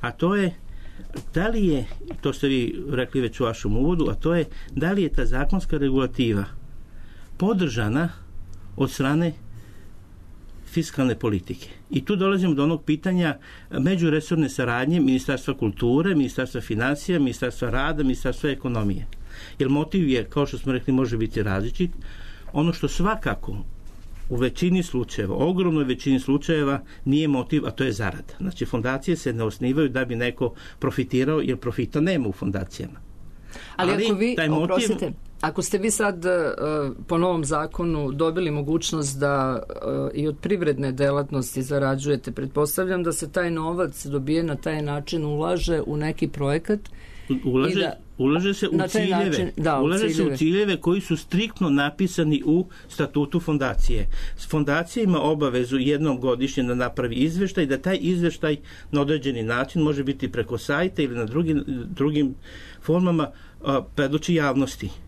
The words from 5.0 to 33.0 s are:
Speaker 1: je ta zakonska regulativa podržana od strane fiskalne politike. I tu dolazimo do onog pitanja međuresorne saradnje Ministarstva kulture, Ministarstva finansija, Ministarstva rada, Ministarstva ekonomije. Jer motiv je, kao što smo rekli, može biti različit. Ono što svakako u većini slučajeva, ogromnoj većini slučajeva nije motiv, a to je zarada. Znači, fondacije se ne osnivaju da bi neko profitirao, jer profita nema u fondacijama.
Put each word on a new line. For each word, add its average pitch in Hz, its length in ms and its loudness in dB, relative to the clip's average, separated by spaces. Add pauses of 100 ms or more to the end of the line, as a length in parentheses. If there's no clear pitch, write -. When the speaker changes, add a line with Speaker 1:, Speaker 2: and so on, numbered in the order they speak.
Speaker 1:
je 151 60 0
ta - 160 2
zakonska 151 520 2
regulativa 127 680 2 (960)
podržana 160 720 2 (680)
od 135 140 0
strane 151 420 2 (1300)
fiskalne 135 500 0
politike. 98 540 -2 (200)
I 131 160 -2
tu 208 100 2
dolazimo 185 380 2
do 139 100 2
onog 156 200 0
pitanja 165 540 0 (340)
međuresorne 156 800 2
saradnje 131 500 0
Ministarstva 135 540 2
kulture, 127 600 2
Ministarstva 127 460 0
finansija, 139 580 0
Ministarstva 123 500 0
rada, 143 340 0
Ministarstva 131 460 0
ekonomije. 110 580 -2 (520)
Jer 131 100 2
motiv 151 400 2
je, 120 140 2
kao 143 220 0
što 135 120 -6
smo 131 160 -2
rekli, 127 200 0
može 123 240 2
biti 110 260 0
različit. 104 480 0 (640)
Ono 160 200 2
što 151 140 -2
svakako 175 680 0 (720)
u 127 60 0
većini 170 480 2
slučajeva, 110 520 -2
ogromnoj 170 480 2
većini 131 360 2
slučajeva 143 600 2 (260)
nije 147 220 4
motiv, 135 380 0
a 120 60 -2
to - 120 -2
je 127 80 2
zarada. 98 480 -4
Znači, 185 260 -4
fondacije 131 520 -2
se 131 160 -2
ne 113 100 -2
osnivaju 127 460 2
da 123 160 0
bi 120 100 -4
neko 120 380 -2 (260)
profitirao, 139 640 0
jer 127 160 0
profita 123 440 -2
nema 160 260 2
u 98 40 -2
fondacijama. - 680 -6 (760)